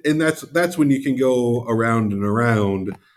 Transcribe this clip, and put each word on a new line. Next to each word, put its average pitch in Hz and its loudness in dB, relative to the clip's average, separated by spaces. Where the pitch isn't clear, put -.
and 151 0
that's, 160 0
that's 170 -2
when 147 4
you 131 0
can 135 -2
go 123 2
around 113 0
and 98 -4
around. 104 0